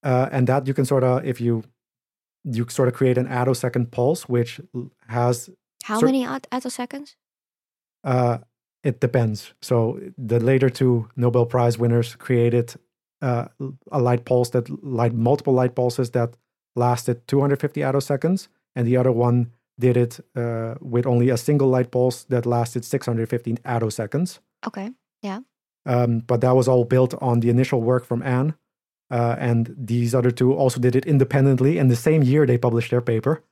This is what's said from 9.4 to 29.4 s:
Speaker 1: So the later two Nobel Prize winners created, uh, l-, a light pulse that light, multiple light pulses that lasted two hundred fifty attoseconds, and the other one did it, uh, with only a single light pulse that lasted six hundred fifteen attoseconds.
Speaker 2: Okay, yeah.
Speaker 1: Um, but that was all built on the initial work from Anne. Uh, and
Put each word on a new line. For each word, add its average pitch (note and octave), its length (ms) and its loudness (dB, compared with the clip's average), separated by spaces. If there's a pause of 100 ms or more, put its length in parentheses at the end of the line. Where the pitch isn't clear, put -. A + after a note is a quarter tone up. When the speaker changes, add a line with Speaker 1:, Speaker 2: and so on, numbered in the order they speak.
Speaker 1:
So A#2 380 0 (200)
the A#2 200 0
later C3 300 4
two B2 460 0
Nobel B2 320 2
Prize A#2+ 320 0
winners A#2 360 0
created, A#2+ 600 0 (480)
uh, A#2+ 220 -2 (140)
l-, C3+ 140 -10 (180)
a D3 80 -2
light A#2+ 240 2
pulse B2 280 0
that A#2+ 180 -2 (140)
light, A#2+ 300 -2
multiple C3 400 2
light B2+ 200 0
pulses B2 380 -2
that A#2+ 240 -2 (400)
lasted A#2+ 520 -2
two C#3 140 0
hundred C#3 180 0
fifty D3 220 -4
attoseconds, C#3+ 680 -2 (280)
and B2 120 -2
the B2 80 2
other B2+ 160 2
one A#2+ 400 2 (260)
did B2 200 2
it, A#2+ 240 -2 (160)
uh, A2+ 420 -6
with A#2+ 260 -2
only B2 240 4
a B2 60 2
single C3+ 320 2
light B2+ 240 2
pulse B2+ 380 0
that A#2+ 160 0
lasted A#2+ 400 -2
six - 200 -4
hundred A2+ 240 -2
fifteen A#2 360 -4
attoseconds. A#2 720 -4 (260)
Speaker 2:
Okay, G3+ 260 -10 (300)
yeah. G3+ 200 -10 (440)
Speaker 1:
Um, A#2+ 340 0
but A#2 220 -2
that B2+ 140 2
was B2+ 140 2
all B2+ 160 4
built B2+ 360 2
on A#2+ 200 0
the A#2 80 2
initial B2 320 0
work B2 240 0
from A#2+ 180 -6
Anne. C3+ 320 -2 (560)
Uh, A#2 260 0
and A#2 400 -2